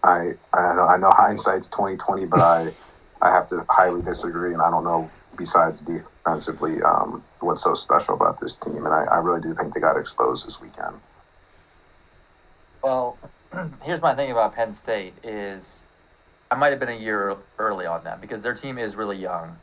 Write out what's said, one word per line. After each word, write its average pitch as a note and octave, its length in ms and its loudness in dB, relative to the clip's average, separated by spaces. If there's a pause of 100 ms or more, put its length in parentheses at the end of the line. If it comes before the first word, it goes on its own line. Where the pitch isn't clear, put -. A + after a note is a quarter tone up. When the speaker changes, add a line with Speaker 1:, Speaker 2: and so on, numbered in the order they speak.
Speaker 1:
I, F2 280 4 (220)
I F2 220 2
know, F2+ 120 4
I F2 100 6
know F#2+ 140 6
hindsight's G2+ 560 4
twenty G2 300 -4
twenty, F#2+ 280 -4
but - 160 2
I, D#3+ 320 4 (480)
I F2 100 6
have F2+ 160 4
to F2 220 -6
highly F2 320 4
disagree, F2 520 -4
and E2 80 -2
I E2+ 100 4
don't E2 120 0
know E2+ 260 -2 (280)
besides E2 440 2
defensively, - 1000 -4
um, - 420 0 (180)
what's E2+ 220 0
so - 120 2
special - 400 2
about - 240 0
this - 160 -8
team, D2+ 300 -8
and D#2 80 2
I, D#2 100 2
I - 140 2
really E2+ 240 0
do E2 120 -6
think E2+ 200 -6
they - 80 -4
got D#2 180 2
exposed - 480 -2
this - 120 -10
weekend. - 400 -12 (1800)
Speaker 2:
Well, B2+ 360 0 (340)
<clears throat> D#3+ 320 -10
here's D#3+ 180 -4
my D3 140 4
thing C3+ 160 -4
about A2 240 2
Penn A2+ 180 -2
State G2 400 -6 (100)
is G2+ 600 -12 (640)
I - 60 0
might C#3+ 140 2
have C3+ 100 -2
been B2+ 100 -4
a A#2 80 -8
year G#2 380 -2 (240)
early G2+ 260 -4
on E2 180 -4
them - 160 -10
because G#2 220 -12
their A#2 140 -4
team C3 240 -10
is G#2+ 160 -6
really G2+ 220 -6
young E2+ 460 -8